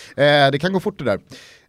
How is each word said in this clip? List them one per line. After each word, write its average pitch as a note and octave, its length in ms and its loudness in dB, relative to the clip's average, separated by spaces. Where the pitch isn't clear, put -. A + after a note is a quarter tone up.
Eh, C#3+ 340 4
det C#3+ 100 -2
kan F3+ 120 -4
gå F#3 80 -2
fort G3+ 180 -8
det D3+ 60 -10
där. G2+ 160 -2